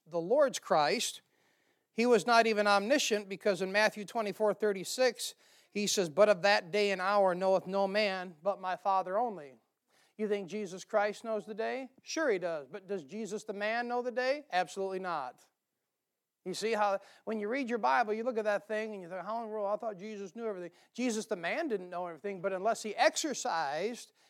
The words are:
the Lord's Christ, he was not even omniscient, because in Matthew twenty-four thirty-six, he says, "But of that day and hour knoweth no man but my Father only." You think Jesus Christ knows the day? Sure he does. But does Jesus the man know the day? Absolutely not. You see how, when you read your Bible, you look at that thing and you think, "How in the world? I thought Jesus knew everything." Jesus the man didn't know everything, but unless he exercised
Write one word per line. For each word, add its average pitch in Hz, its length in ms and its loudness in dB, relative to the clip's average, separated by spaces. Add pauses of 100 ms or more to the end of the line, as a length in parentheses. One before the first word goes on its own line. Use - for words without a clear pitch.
the 165 140 -2
Lord's 247 380 4
Christ, 170 600 2 (720)
he 226 140 2
was 240 200 6
not 233 220 6
even 208 180 2
omniscient, 208 640 2
because 190 340 0
in 175 120 -4
Matthew 208 320 2
twenty-four 208 480 0
thirty-six, 214 800 0 (380)
he 202 160 0
says, 180 200 2
"But 180 220 6
of 180 140 2
that 202 260 4
day 202 220 2
and 185 100 -2
hour 190 320 4
knoweth 185 320 2
no 190 220 0
man 190 560 -2
but 190 180 -2
my 185 140 -4
Father 190 420 0
only." 170 420 -4 (580)
You 214 100 -2
think 202 200 -2
Jesus 185 380 -8
Christ 208 380 0
knows 220 240 -4
the 214 80 -10
day? 240 340 -6 (140)
Sure 320 260 0
he 196 80 2
does. 165 300 -4
But 190 200 -14
does 185 160 -4
Jesus 196 400 -8
the 214 100 -10
man 220 340 -2
know 240 160 -2
the 247 80 -4
day? 262 400 -2
Absolutely 190 480 -2
not. 156 480 -6 (1000)
You 180 80 -6
see 220 200 -2
how, 208 260 2 (240)
when 220 160 -4
you 202 80 -4
read 247 220 -2
your 240 100 -2
Bible, 240 340 2
you 220 100 -4
look 233 140 -2
at 220 60 -2
that 202 240 0
thing 214 260 -4
and 196 80 -10
you 170 80 -14
think, 180 160 -10
"How 220 120 -6
in 233 60 -6
the 220 40 -10
world? 214 180 -6
I 208 120 -2
thought 208 200 -8
Jesus 202 380 -10
knew 233 100 -8
everything." 180 260 -6 (220)
Jesus 226 320 -2
the 208 120 -4
man 220 320 -2
didn't 185 200 -4
know 180 160 -6
everything, 180 360 -8
but 190 120 0
unless 202 300 0
he 202 120 -6
exercised 214 1160 0 (180)